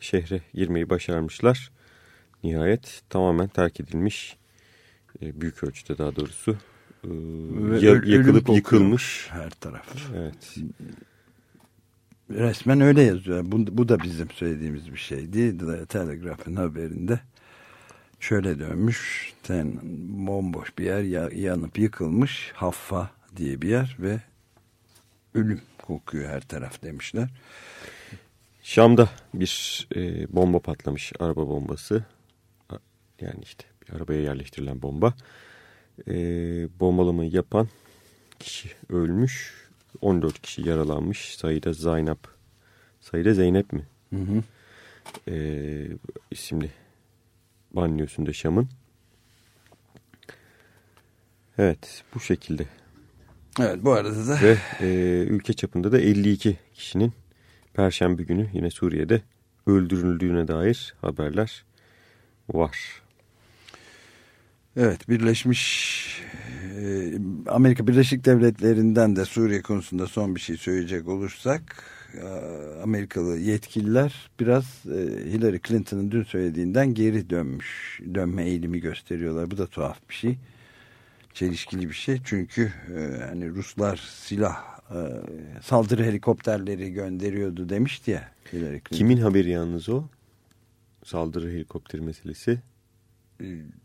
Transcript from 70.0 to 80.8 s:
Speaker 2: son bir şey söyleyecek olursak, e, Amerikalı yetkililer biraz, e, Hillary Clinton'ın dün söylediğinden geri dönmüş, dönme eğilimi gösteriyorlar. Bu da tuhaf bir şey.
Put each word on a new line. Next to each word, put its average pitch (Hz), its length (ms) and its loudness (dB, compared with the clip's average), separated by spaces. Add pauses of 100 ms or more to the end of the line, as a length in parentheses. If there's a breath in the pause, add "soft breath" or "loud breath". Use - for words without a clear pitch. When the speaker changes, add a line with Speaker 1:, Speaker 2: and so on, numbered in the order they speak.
Speaker 2:
son 98 280 -4
bir - 40 -8
şey 80 180 -8
söyleyecek 90 500 -4
olursak, 98 760 -6 (300 loud breath)
e, - 140 -14 (560)
Amerikalı 98 540 -2
yetkililer 107 920 0 (100)
biraz, 123 260 4 (200)
e, 82 120 -6 (340)
Hillary 110 360 2
Clinton'ın 101 440 -2
dün 113 120 0
söylediğinden 92 720 0
geri 107 360 0
dönmüş, - 720 -6 (140)
dönme 90 300 -2
eğilimi 85 360 -2
gösteriyorlar. 82 720 -6
Bu 98 60 -8
da 92 100 -4
tuhaf - 420 -8
bir - 60 -14
şey. 127 220 -2 (960 soft breath)